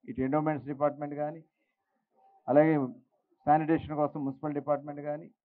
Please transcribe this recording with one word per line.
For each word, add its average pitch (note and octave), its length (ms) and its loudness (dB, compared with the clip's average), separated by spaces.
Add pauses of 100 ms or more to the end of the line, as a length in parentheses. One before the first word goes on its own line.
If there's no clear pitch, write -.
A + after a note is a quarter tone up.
(100)
ఇటు B2 160 -4
ఎండోమెంట్స్ D3 460 0
డిపార్ట్‌మెంట్ C#3+ 500 -2
కానీ, D#3+ 200 -8 (1040)
అలాగే D3+ 280 6 (680)
శానిటేషన్ D#3 560 2
కోసం D3 160 -2 (100)
మున్సిపల్ C#3+ 320 -6
డిపార్ట్‌మెంట్ C#3+ 480 -4
కానీ D3+ 200 -8 (160)